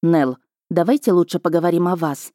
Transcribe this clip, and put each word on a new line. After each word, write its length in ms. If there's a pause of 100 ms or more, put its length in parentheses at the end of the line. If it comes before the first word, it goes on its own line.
Нел, 360 (320)
давайте 420
лучше 260
поговорим 500
о 80
вас. 380